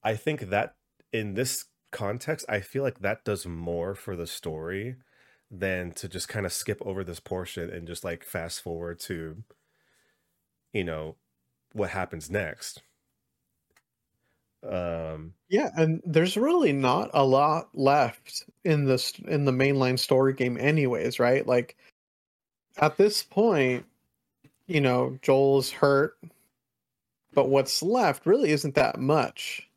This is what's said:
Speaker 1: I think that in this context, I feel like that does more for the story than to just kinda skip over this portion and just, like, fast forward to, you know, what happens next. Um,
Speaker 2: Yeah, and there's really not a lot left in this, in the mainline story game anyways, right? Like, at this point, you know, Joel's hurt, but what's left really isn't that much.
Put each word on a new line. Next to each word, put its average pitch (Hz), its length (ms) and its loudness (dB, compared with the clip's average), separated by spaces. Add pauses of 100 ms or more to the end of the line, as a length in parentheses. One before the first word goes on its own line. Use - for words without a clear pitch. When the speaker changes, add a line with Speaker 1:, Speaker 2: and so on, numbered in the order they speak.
Speaker 1:
I 110 120 0
think 139 340 -4
that 101 280 -2 (340)
in 107 220 -6
this 123 320 -4 (260)
context, 120 560 -6
I 104 140 0
feel 135 220 -6
like 131 160 -4
that 98 260 -4
does 104 200 -4
more 85 500 -6
for 95 200 -12
the 85 120 -8
story 90 720 -8 (540)
than 90 400 -4
to - 160 -14
just 87 220 -10
kinda 101 200 -4
skip - 360 -6
over 98 180 -6
this 85 160 -12
portion 90 500 -8
and 87 180 -12
just, 85 160 -12
like, 85 200 -8
fast 85 380 -10
forward 85 400 -10
to, 82 420 -12 (1300)
you 101 120 -4
know, 80 340 -8 (560)
what 101 160 -4
happens 85 400 -8
next. 90 520 -8 (1800)
Um, 82 720 -6 (160)
Speaker 2:
Yeah, 196 260 0
and 160 300 2
there's 170 320 2
really 285 340 4
not 139 420 0
a 139 120 6
lot 147 520 2
left 139 680 2 (180)
in 151 220 2
this, 131 340 0
in 147 260 -2
the 135 60 4
mainline 131 480 2
story 135 340 4
game 123 240 -2
anyways, 123 640 2
right? 123 260 4
Like, 123 300 0 (1000)
at 151 200 2
this 202 260 4
point, 151 640 2 (800)
you 160 120 0
know, 127 420 0
Joel's 139 480 4
hurt, 139 480 2 (1160)
but 139 160 4
what's 135 340 2
left 190 420 2
really 208 260 4
isn't 143 240 0
that 127 240 2
much. - 760 -2